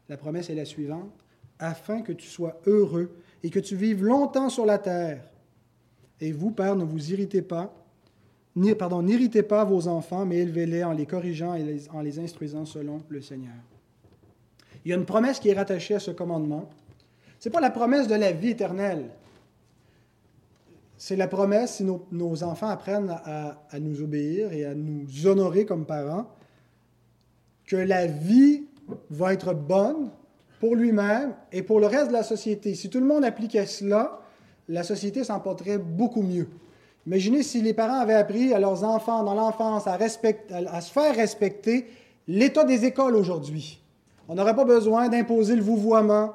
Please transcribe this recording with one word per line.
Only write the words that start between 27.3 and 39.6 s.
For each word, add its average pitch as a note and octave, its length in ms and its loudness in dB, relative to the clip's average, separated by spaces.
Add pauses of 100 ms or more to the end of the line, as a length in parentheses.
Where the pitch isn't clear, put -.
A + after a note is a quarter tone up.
que F#3+ 120 -2
la F#3 300 2
vie A#3+ 580 6 (440)
va F3 240 0
être F3+ 220 -2
bonne G3+ 560 0 (500)
pour A#3 160 2
lui-même A3+ 560 2 (200)
et F#3 100 -6
pour G#3+ 180 4
le G#3 60 6
reste B3+ 220 2
de A#3+ 40 0
la A3+ 100 2
société. G#3 520 -4
Si F#3+ 160 -10
tout B3+ 100 0
le C4 60 4
monde D4 180 4
appliquait A3 420 -2
cela, G#3 540 -2 (480)
la E3+ 140 -4
société G3+ 420 -4
s'en G#3 160 -4
porterait G3 380 -4
beaucoup F#3+ 440 -2
mieux. F3 260 -2 (580)
Imaginez G3 360 2
si A#3 200 -2
les A3 100 2
parents A3 260 0
avaient A3 160 2
appris A3 380 4
à G3+ 80 4
leurs G3 240 2
enfants A3 400 0
dans G3+ 100 -2
l'enfance A3 520 0